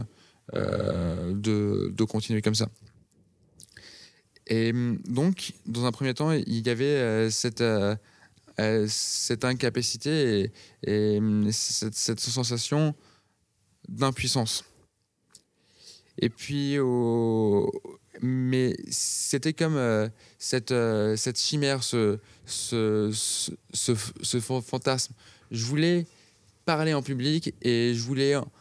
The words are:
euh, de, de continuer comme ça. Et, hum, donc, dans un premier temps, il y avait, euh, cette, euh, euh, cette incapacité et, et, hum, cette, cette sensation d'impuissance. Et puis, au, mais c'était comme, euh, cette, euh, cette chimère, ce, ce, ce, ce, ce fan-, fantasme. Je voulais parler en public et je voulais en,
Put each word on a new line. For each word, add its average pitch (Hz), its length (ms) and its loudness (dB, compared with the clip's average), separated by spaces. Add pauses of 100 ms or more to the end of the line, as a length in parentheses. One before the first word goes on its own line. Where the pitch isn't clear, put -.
(540)
euh, 82 800 -2
de, 101 600 0
de 104 120 0
continuer 107 360 -2
comme 107 140 2
ça. 107 140 0 (1800)
Et, 113 240 2
hum, 120 280 0 (100)
donc, 151 460 0 (120)
dans 117 200 -2
un 123 40 2
premier 127 240 -2
temps, 151 160 0
il 117 340 0
y 123 60 2
avait, 120 140 0
euh, 113 460 2
cette, 117 320 -2
euh, 107 340 2 (640)
euh, 107 280 2
cette - 560 -2
incapacité 123 1080 0 (320)
et, 107 300 2
et, 104 40 2
hum, 107 320 2
cette, - 460 -2
cette - 240 -2
sensation 127 760 0 (920)
d'impuissance. 123 760 0 (1600)
Et 123 100 2
puis, 143 500 -2
au, 117 920 2 (480)
mais 127 560 0 (120)
c'était - 640 -2
comme, 160 240 0
euh, 113 320 2 (300)
cette, - 320 -2
euh, 110 460 2
cette 120 240 -2
chimère, 139 420 0
ce, 107 380 2 (260)
ce, 107 680 0
ce, - 380 -4 (220)
ce, - 200 0 (300)
ce - 160 -2
fan-, 123 240 -4
fantasme. 131 520 -2 (360)
Je 113 140 -4
voulais 165 420 0 (600)
parler 156 280 2
en 139 80 0
public 135 500 -2 (100)
et 120 320 4
je 117 60 -2
voulais 139 360 2
en, 135 100 -2 (140)